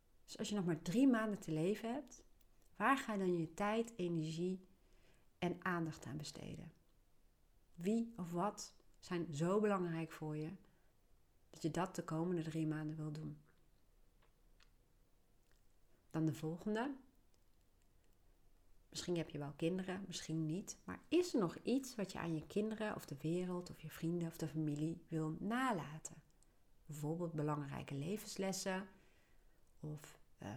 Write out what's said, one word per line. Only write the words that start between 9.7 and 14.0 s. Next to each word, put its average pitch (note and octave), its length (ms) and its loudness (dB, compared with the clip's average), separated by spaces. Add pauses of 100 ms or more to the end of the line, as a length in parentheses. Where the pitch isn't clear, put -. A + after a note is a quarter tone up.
voor D3+ 240 -4
je D#3 140 -2 (1000)
dat - 120 -18
je D#3+ 80 2
dat F3 240 0
de E3 100 -2
komende E3 380 2
drie D#3+ 240 0
maanden D#3 300 0
wil D3+ 160 -4
doen? D3+ 260 -8 (2750)